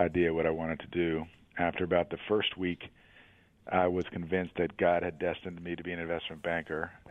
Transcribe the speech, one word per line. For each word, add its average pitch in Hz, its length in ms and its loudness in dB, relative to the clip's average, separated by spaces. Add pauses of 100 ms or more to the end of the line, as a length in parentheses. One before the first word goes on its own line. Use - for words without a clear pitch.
idea 85 340 4
what 82 100 2
I 80 60 4
wanted 80 300 -2
to - 80 -14
do. 82 360 0 (320)
After 85 280 0
about 87 260 2
the 82 80 -6 (100)
first 104 300 2
week, 90 320 -2 (800)
I 90 160 4
was 90 240 0
convinced 87 460 -2
that 85 200 0
God 87 280 4
had 80 160 -6
destined 87 420 -4
me 87 140 -4
to 82 80 -12
be 90 80 -6
an 85 80 -6
investment 82 420 -6
banker. 85 480 -2 (200)